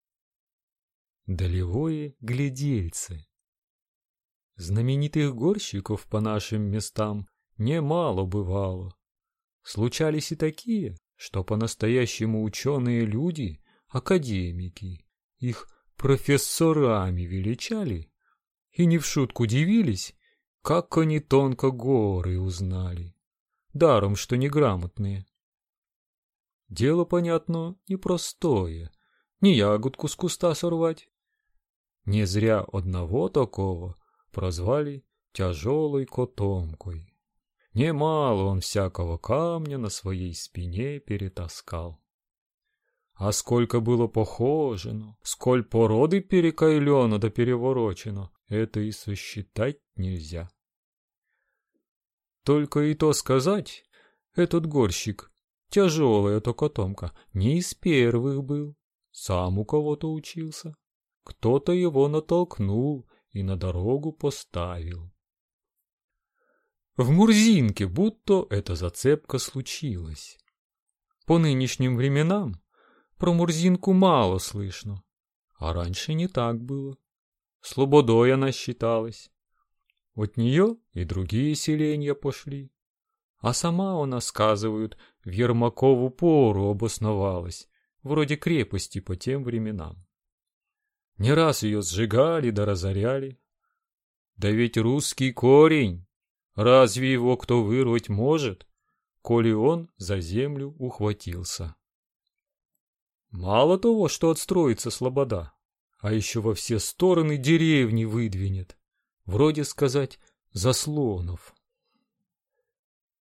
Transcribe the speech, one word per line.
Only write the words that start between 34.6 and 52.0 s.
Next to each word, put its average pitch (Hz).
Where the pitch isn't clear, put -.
«тяжёлой 131
котомкой». 92
Немало 147
он 95
всякого 90
камня 156
на 110
своей 92
спине 98
перетаскал. 87
А 101
сколько 120
было 117
похожено, 113
сколь 127
породы 117
перекайлено 151
да 107
переворочено, 117
это 107
и 107
сосчитать 107
нельзя. 87